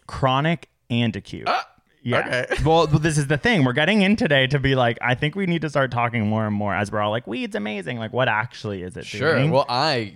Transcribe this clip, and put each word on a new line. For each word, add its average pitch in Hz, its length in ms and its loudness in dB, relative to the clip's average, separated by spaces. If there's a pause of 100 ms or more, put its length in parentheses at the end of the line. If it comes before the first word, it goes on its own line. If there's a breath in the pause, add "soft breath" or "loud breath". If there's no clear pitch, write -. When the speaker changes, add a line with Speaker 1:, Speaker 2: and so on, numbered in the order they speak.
Speaker 1:
chronic 139 600 0 (200)
and 117 280 0
acute. - 300 -12
Speaker 2:
Ah, - 200 -2 (340)
Speaker 1:
Yeah. - 180 0
Speaker 2:
okay. 127 260 -2 (140)
<laughs> 127 40 -2
Speaker 1:
Well, 160 240 4
th-, 151 140 2
this 151 160 0
is 147 100 0
the 147 100 0
thing. 202 280 2
We're 123 80 2
getting 175 300 2
in 196 120 4
today 143 320 2
to 139 100 2
be 135 160 2
like, 120 280 2
I 123 140 2
think 151 200 -2
we 196 120 -2
need 170 160 0
to 156 60 -4
start 135 220 0
talking 120 340 0
more 107 220 0
and 104 80 -2
more 101 180 -2
as 101 200 -2
we're 107 80 0
all 104 100 0
like, 117 160 -4
"Weed's 226 300 -6
amazing." 202 420 -6
Like, 113 140 -8
what 123 160 2
actually 107 540 -4
is 90 120 -12
it - 100 -12
Speaker 2:
Sure. 147 300 0
Speaker 1:
doing? 139 160 2
Speaker 2:
Well, 139 160 2
I 120 480 -2